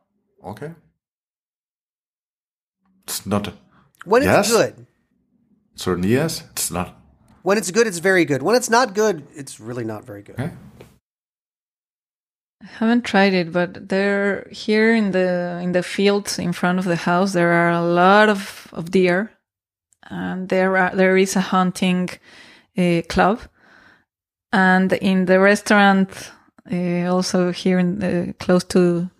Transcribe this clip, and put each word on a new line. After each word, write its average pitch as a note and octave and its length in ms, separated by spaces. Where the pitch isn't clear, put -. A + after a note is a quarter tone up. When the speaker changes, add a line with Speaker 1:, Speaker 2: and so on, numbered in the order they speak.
Speaker 1:
Okay. C#3+ 280
It's - 220
not G2+ 220
a F2 40
Speaker 2:
When A#3+ 180
it's - 80
Speaker 1:
Yes. G3 200
Speaker 2:
good. F3 360
Speaker 1:
Certainly F2+ 360
yes. D3 420
It's - 180
not. F2 260
Speaker 2:
When G3 160
it's F#3+ 120
good, A3+ 160
it's F3+ 120
very F3+ 260
good. C3+ 180
When F#3+ 140
it's A#3+ 140
not A3+ 240
good, G3 400
it's C3+ 260
really A#2 240
not G#2+ 200
very G2+ 180
good. G2 160
Speaker 1:
Okay. C#3 120
Speaker 3:
I G#3 40
haven't A#3 260
tried G3 300
it, E3+ 180
but F3 360
there, G3+ 600
here A3 440
in G#3+ 180
the, F3+ 500
in F3+ 100
the F3+ 100
fields G3+ 560
in F3 140
front F3+ 260
of F#3 80
the E3+ 100
house, F3+ 380
there F3 180
are E3+ 180
a E3+ 140
lot F#3 440
of, G3+ 440
of E3 180
deer, F#3 400
and F#3 440
there F#3 280
are, F#3 200
there F#3+ 200
is F#3+ 200
a F#3+ 40
hunting, F3+ 680
uh, F3 300
club, F#3 320
and F#3 420
in F#3 320
the F#3 120
restaurant, G3 920
uh, F3 400
also F3+ 400
here F#3 260
in F3+ 200
the, F3+ 420
close F3+ 240
to F3 440